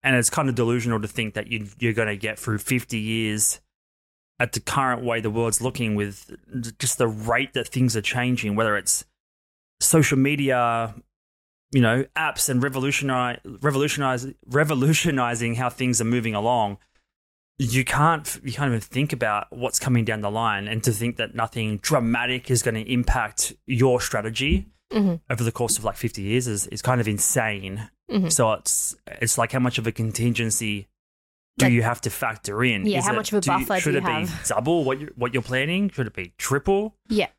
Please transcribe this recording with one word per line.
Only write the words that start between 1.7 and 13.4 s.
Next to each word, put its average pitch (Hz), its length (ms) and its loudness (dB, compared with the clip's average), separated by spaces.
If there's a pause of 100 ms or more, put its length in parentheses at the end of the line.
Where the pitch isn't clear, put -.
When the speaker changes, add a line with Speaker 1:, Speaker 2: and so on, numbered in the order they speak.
Speaker 1:
you're 113 140 2
gonna 107 220 0
get 107 240 -6
through 107 200 -2
fifty 120 400 -2
years 107 600 0 (800)
at 120 140 0
the 117 60 -4
current 127 440 0
way 117 180 0
the 110 80 -2
world's 113 320 0
looking 120 340 -2
with 101 400 -6 (440)
just - 180 -2
the 123 100 4
rate 117 460 -2
that 120 140 -4
things 123 280 2
are 110 60 0
changing, 123 540 0
whether 110 220 2
it's - 280 -2 (760)
social 151 380 4
media, 123 760 2 (760)
you 135 100 6
know, 120 220 4 (140)
apps 156 320 -2
and 123 120 2
revolutioni-, 131 800 0 (220)